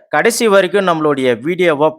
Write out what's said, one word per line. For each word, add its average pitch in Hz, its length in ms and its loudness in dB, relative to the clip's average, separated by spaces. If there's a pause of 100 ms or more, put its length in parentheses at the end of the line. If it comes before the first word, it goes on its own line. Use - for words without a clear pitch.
கடைசி 226 380 0
வரைக்கும் 190 420 2
நம்மளுடைய 147 400 0 (100)
வீடியோவை 160 600 0